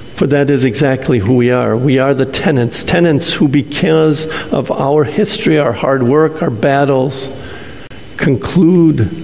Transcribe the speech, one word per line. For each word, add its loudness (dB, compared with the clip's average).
for -2
that 2
is 2
exactly 0
who 0
we 4
are. 2
We 2
are 2
the 0
tenants, -2
tenants 0
who, 2
because 0
of -4
our 0
history, 0
our 0
hard 0
work, 2
our 0
battles, 0
conclude, 2